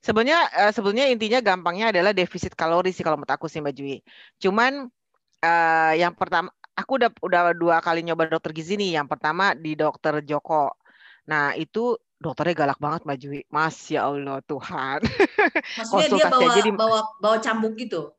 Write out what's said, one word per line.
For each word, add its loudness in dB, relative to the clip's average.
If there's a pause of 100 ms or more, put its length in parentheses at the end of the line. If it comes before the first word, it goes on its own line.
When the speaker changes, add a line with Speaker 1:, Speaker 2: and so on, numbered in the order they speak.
Speaker 1:
Sebenarnya, 2
eh, 4
sebenarnya 0
intinya 2
gampangnya 0
adalah 4
defisit -2
kalori 2
sih -8
kalau 2
menurut -6
aku -4
sih, -8
Mbak -4
Jui. -8 (400)
Cuman, 0 (480)
eh, 4
yang 0
pertama, -2 (240)
aku -4
udah, 2
udah 2 (120)
dua 4
kali 0
nyoba 0
dokter -4
gizi -4
nih. -2
Yang -2
pertama 0
di -6
dokter -2
Joko. -2 (560)
Nah, 0
itu -4 (240)
dokternya -2
galak -2
banget, -4
Mbak -6
Jui. -10
Masya -2
Allah, -6
Tuhan. -6
<laughs> 0
Speaker 2:
Maksudnya 0
dia 4
Speaker 1:
Konsultasi 2
Speaker 2:
bawa, 4
Speaker 1:
aja 4
di 2
Speaker 2:
bawa, 2 (220)
bawa 2
cambuk -4
gitu? -8